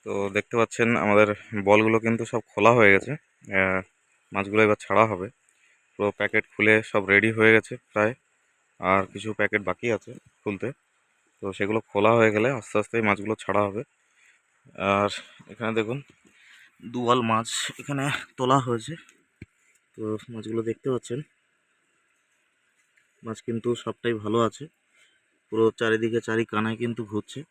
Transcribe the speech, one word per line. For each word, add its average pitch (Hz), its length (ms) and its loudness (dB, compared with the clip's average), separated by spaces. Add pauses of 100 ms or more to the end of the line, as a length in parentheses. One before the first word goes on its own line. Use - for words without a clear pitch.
তো 101 60 -8 (180)
দেখতে 104 260 -4
পাচ্ছেন 117 400 0
আমাদের 104 320 6 (360)
বলগুলো 110 340 4
কিন্তু 113 260 -2
সব 113 240 -6
খোলা 110 240 4
হয়ে 110 200 8
গেছে। 98 200 2 (380)
আহ, 95 300 0 (520)
মাছগুলো 101 300 0
এবার 107 180 4
ছাড়া 104 260 4
হবে। 101 220 -6 (600)
পুরো 101 280 -4
প্যাকেট 104 340 -2
খুলে 107 240 4 (120)
সব 104 220 -2
রেডি 101 240 4
হয়ে 110 220 6
গেছে 110 200 0 (120)
প্রায়, 107 260 0 (680)
আর 95 260 2
কিছু 101 280 -12
প্যাকেট 104 280 0
বাকি 92 300 -6
আছে 107 200 -6 (240)
খুলতে। 104 320 -8 (760)
তো 101 100 -8
সেগুলো 104 340 -2
খোলা 107 280 2
হয়ে 113 180 6
গেলে 107 180 0
আস্তে 120 280 -8
আস্তে - 180 -6
এই 113 100 -2
মাছগুলো 101 280 -2
ছাড়া 101 280 -2
হবে। 101 200 -4 (1040)
আর 101 220 0 (380)
এখানে 110 260 -8
দেখুন 113 240 -4 (840)
দুয়াল 120 400 0
মাছ 113 260 0 (300)
এখানে 139 260 -6 (320)
তোলা 131 220 2
হয়েছে, 123 360 -4 (1040)
তো 113 40 -10 (260)
মাছগুলো 113 340 -6
দেখতে 113 280 -6
পাচ্ছেন, 123 300 -6 (2000)
মাছ 113 180 -10
কিন্তু 117 360 -6
সবটাই 117 380 -6
ভালো 107 260 -2
আছে, 117 240 -2 (880)
পুরো 113 120 2 (120)
চারিদিকে 113 440 -2
চারি 113 240 -4
কানায় 110 320 -4
কিন্তু 120 280 -8
ঘুরছে। 104 360 -10 (100)